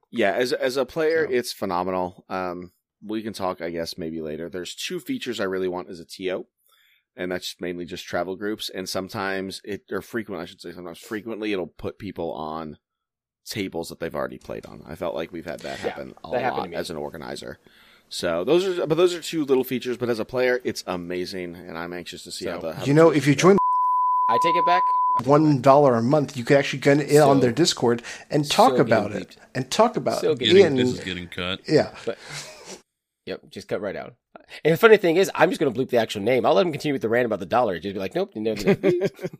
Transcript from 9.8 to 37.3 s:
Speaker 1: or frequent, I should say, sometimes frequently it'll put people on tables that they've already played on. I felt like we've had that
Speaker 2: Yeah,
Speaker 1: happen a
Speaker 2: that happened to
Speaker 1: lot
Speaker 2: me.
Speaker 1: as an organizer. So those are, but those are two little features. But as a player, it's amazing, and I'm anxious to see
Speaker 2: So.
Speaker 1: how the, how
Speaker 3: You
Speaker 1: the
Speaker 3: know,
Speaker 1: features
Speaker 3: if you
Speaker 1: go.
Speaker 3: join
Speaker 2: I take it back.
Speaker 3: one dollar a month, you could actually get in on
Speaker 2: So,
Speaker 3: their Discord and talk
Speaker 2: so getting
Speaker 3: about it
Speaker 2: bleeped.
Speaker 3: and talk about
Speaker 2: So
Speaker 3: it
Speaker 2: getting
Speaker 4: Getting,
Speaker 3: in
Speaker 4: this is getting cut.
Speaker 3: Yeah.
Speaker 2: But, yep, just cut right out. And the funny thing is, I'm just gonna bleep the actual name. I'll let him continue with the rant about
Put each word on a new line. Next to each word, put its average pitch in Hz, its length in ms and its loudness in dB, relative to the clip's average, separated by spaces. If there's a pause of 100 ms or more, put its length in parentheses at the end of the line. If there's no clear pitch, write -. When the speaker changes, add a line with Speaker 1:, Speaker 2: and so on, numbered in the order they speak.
Speaker 1:
or 98 80 -4
frequent, 101 400 -8
I 87 60 -10
should 92 160 -20
say, 85 100 -12
sometimes - 260 -14
frequently 107 540 -6
it'll 90 160 -2
put - 300 -12
people 87 340 -6
on 78 460 -8 (680)
tables 87 420 -6
that 80 120 -14
they've 78 140 -6
already 64 220 -6
played - 300 -12
on. 52 200 -18
I 69 80 -12
felt 78 200 -6
like 80 180 -8
we've 82 140 -12
had 67 140 -10
that 69 180 -10
Speaker 2:
Yeah, 76 120 -6
Speaker 1:
happen 71 320 -12
a 80 100 -10
Speaker 2:
that 123 100 -2
happened 113 140 -2
to - 60 -2
Speaker 1:
lot - 80 -8
Speaker 2:
me. 85 60 -10
Speaker 1:
as 85 140 -6
an 80 80 -8
organizer. 69 600 -10 (520)
So 87 340 -2
those 175 340 2
are, - 80 -2
but 151 100 -4
those 180 180 4
are 160 80 -10
two 160 240 -4
little 131 180 4
features. 123 320 -4
But 120 140 -4
as 110 80 -2
a 107 80 -4
player, 123 380 0
it's - 220 -6
amazing, 90 720 -6
and 87 220 -14
I'm 87 160 -8
anxious 87 300 -12
to 87 80 -16
see - 120 -10
Speaker 2:
So. 92 80 -4
Speaker 1:
how 87 60 -8
the, 82 160 -6
how - 80 -10
Speaker 3:
You 113 60 -2
Speaker 1:
the 139 60 4
Speaker 3:
know, 160 160 10
Speaker 1:
features 147 120 2
Speaker 3:
if 135 60 0
you 139 80 6
Speaker 1:
go. - 40 -2
Speaker 3:
join 185 160 8 (760)
Speaker 2:
I - 120 2
take 165 140 2
it - 100 2
back. 180 160 4 (420)
Speaker 3:
one 147 380 4
dollar 135 320 6
a 113 80 2
month, 139 340 0
you 117 80 -6
could 139 140 6
actually 143 220 -2
get 143 200 4
in 147 220 6
on 139 160 6
Speaker 2:
So, - 20 6
Speaker 3:
their 120 120 4
Discord 120 500 2 (280)
and 147 200 2
talk 247 220 6
Speaker 2:
so 190 120 4
getting 113 80 2
Speaker 3:
about 104 200 2
it 95 180 -8
Speaker 2:
bleeped. - 60 -20 (180)
Speaker 3:
and 131 160 -6
talk 226 260 4
about 117 240 -2
Speaker 2:
So 170 120 2
Speaker 3:
it 135 80 0
Speaker 2:
getting 127 160 4
Speaker 4:
Getting, 196 100 10 (120)
Speaker 3:
in 127 80 4
Speaker 4:
this 123 120 -2
is - 60 -12
getting 90 240 -6
cut. 92 380 -6
Speaker 3:
Yeah. 135 280 2 (100)
Speaker 2:
But, - 140 -6 (1080)
yep, - 240 -10
just 98 180 -16
cut 101 140 -4
right 95 160 -6
out. - 180 -12 (500)
And 151 80 6
the 160 60 4
funny 220 200 10
thing 165 180 2
is, 185 180 2
I'm 160 160 6
just - 80 -4
gonna 139 140 2
bleep 123 160 -2
the 120 100 -2
actual 110 240 -2
name. 117 220 2
I'll 139 100 4
let 190 120 4
him 160 60 -2
continue 147 200 -4
with 120 100 -2
the 113 60 -2
rant 120 180 2
about 104 140 -2